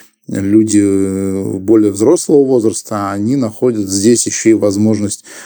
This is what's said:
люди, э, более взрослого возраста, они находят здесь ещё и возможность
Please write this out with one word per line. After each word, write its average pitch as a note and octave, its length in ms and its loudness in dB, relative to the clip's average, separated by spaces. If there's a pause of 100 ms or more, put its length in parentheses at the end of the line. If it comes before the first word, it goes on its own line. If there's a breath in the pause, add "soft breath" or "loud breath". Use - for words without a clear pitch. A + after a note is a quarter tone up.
(280 loud breath)
люди, G#2 560 2
э, G2 600 -2 (160)
более G#2 320 2
взрослого C#3 540 2
возраста, G#2+ 640 -2
они G#2 240 -2
находят A2+ 520 -2
здесь G2 400 0
ещё - 240 -2
и - 20 4
возможность G#2 720 0 (220 loud breath)